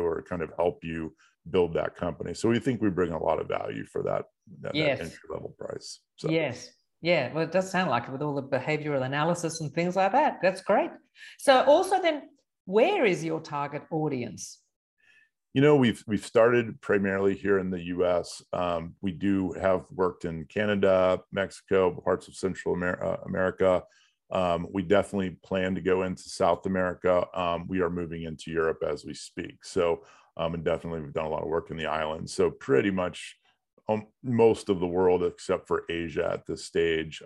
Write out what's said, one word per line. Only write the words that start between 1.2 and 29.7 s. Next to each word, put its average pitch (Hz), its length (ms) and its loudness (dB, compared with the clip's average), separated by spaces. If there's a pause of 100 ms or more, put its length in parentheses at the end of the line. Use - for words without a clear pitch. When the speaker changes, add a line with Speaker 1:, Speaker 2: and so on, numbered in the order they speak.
Speaker 1:
build 87 240 2
that 80 220 -2
company. 87 380 -6
So - 140 -2
we 117 120 2
think 117 220 -2
we 107 100 2
bring 85 200 0
a 80 100 -4
lot 80 200 2
of - 60 -8
value 52 380 -4
for - 180 -6
that, 50 220 -2 (360)
that, - 120 -8
that - 20 -2
Speaker 2:
Yes. 147 260 0
Speaker 1:
entry - 280 -12
level - 300 -10
price. - 400 -12 (160)
So. 160 140 -6
Speaker 2:
Yes. 156 420 -2 (300)
Yeah. 151 320 0
Well, 160 100 -2
it 147 80 -6
does 185 180 0
sound 180 200 0
like 120 140 0
it 127 80 -12
with 135 100 -6
all 147 140 -2
the 139 80 -4
behavioral 143 600 -2
analysis 156 560 -2
and 147 140 -8
things 175 220 -2
like 190 160 2
that. 269 320 2
That's 185 180 0
great. 269 300 2 (480)
So 262 240 6
also 370 360 6
then, 311 300 -2 (360)
where 294 400 4
is 160 200 2
your 160 160 -4
target 143 480 -8
audience? 131 720 -6 (920)
Speaker 1:
You 135 80 4
know, 147 140 8
we've, 123 320 4
we've 101 180 -2
started 117 540 4
primarily 98 560 2
here 98 240 2
in 92 120 -4
the 87 140 -4
U 90 200 0
S. 87 360 0 (120)
Um, 87 480 -2
we 98 100 -2
do 92 400 0
have 92 400 0
worked 90 320 -2
in 82 220 -6
Canada, 95 760 2 (120)
Mexico, 95 580 0
parts - 380 -4
of - 60 -20
Central 90 400 -4
Amer-, 90 280 -2
uh, 87 220 -2
America. 92 580 0 (480)
Um, 85 400 0
we 98 100 -2
definitely 95 500 2 (120)
plan 95 320 -2
to 87 60 -6
go 92 220 2
into 92 260 -8
South 87 380 0
America. 90 600 0 (100)
Um, 85 300 -2
we 92 140 -2
are 85 80 2
moving 82 340 -6
into 80 260 -10
Europe 80 380 0
as - 160 -6
we 76 100 -12
speak. - 520 -14
So, 85 400 0 (320)